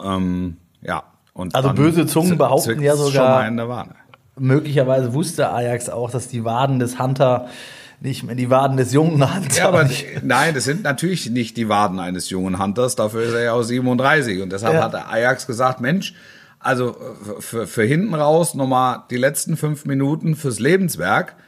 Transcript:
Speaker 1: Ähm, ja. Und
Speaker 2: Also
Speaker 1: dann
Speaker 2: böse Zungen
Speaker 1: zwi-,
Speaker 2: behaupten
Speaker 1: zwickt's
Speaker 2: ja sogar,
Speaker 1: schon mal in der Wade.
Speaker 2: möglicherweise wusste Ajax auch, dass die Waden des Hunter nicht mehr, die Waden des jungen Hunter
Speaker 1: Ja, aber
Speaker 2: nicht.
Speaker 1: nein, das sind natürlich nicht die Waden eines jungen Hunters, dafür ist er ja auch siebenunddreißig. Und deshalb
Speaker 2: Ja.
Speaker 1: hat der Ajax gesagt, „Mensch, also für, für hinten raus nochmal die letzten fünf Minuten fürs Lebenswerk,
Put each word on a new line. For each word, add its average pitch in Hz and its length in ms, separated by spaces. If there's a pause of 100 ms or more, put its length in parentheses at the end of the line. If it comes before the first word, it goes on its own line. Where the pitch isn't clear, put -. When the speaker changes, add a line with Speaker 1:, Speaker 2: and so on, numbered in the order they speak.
Speaker 1:
Ähm, 90 540 (240)
ja. 85 220 (300)
Und 92 220
Speaker 2:
Also 131 140
Speaker 1:
dann 127 60
Speaker 2:
böse 160 320
Zungen 165 240
Speaker 1:
zwi-, 170 60
Speaker 2:
behaupten 135 280
Speaker 1:
zwickt's 120 180
Speaker 2:
ja 143 120
sogar, 143 160
Speaker 1:
schon 131 200
mal 127 160
in 117 100
der 117 120
Wade. 120 260 (420)
Speaker 2:
möglicherweise 135 760
wusste 151 380
Ajax 120 380
auch, 117 200
dass 123 200
die 117 160
Waden 127 340
des 123 200
Hunter 127 500 (500)
nicht - 240
mehr, 117 120
die 123 140
Waden 135 280
des 120 160
jungen 156 280 (140)
Hunter 175 220
Speaker 1:
Ja, 180 100
aber 175 160
Speaker 2:
nicht. - 400
Speaker 1:
nein, 135 300
das 127 100
sind 160 200
natürlich 160 480
nicht 117 260
die 117 100
Waden 104 320
eines 90 300
jungen 92 340
Hunters, 120 320
dafür 113 280
ist 117 100
er 117 100
ja 117 80
auch 120 120
siebenunddreißig. 127 800
Und 92 120
deshalb 107 220
Speaker 2:
Ja. 160 100
Speaker 1:
hat - 80
der - 180
Ajax 123 340
gesagt, 127 360
„Mensch, 165 320 (460)
also 123 360 (460)
für, 113 260
für 113 160
hinten 165 300
raus 156 420
nochmal 127 540
die 123 80
letzten 139 400
fünf 151 260
Minuten 143 540
fürs 120 240
Lebenswerk, 139 760 (120)